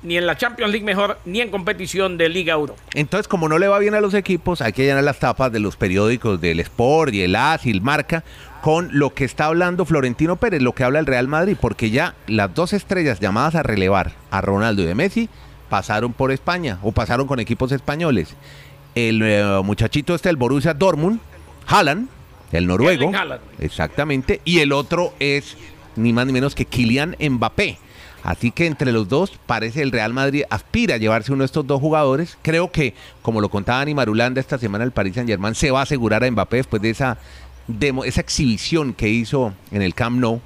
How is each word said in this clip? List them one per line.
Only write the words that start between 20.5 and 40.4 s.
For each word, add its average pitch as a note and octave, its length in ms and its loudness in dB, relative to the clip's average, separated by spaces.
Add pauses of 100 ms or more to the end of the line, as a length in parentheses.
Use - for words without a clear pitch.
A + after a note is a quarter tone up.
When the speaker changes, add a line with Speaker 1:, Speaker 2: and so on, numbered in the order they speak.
Speaker 2:
Dortmund, F3+ 480 2 (460)
Haaland, F#3+ 420 2 (420)
el F2 160 2
noruego. A2 260 4 (100)
Speaker 1:
Erling C#3+ 120 0
Haaland. D3+ 280 -6 (160)
Speaker 2:
Exactamente, - 880 -2
y E3+ 140 4
el C#3+ 120 2
otro E3 460 0
es C#3+ 400 -2 (380)
ni A2+ 160 2
más A#2+ 140 2
ni C3+ 60 -2
menos C3 240 0
que B2+ 80 -2
Kylian C3 560 0
Mbappé. B2+ 580 -2 (460)
Así F2+ 260 -2
que E3+ 160 0
entre C#3+ 240 -2
los A2 180 0
dos, D#3 380 0
parece A#2 340 -4
el C3+ 120 -2
Real A2+ 200 0
Madrid C#3 380 0
aspira F3 460 0
a - 20 -2
llevarse A2 340 0
uno C3+ 100 2
de C3+ 40 2
estos D3+ 220 -2
dos C#3 120 0
jugadores. D3+ 640 2
Creo E3 300 0
que, C3+ 220 0 (280)
como A2+ 180 0
lo G2+ 80 2
contaba G#2 300 0
Dani D3 160 0
Marulanda B2 460 2
esta C3 180 -4
semana, G#2+ 240 -2
el B2+ 80 0
Paris G2 240 -2
Saint-Germain A2 400 -2
se C#3+ 160 0
va C3 100 2
a - 20 0
asegurar A#2 420 0
a C3 60 2
Mbappé A2 260 0
después A#2 260 0
de A2 80 2
esa B2 260 -2 (520)
demo-, C3 360 -2
esa C#3 180 -2
exhibición C3+ 720 0
que G#2+ 160 -2
hizo A#2 460 0 (160)
en G2+ 120 -2
el F2+ 120 0
Camp A#2+ 240 -2
Nou A#2 280 0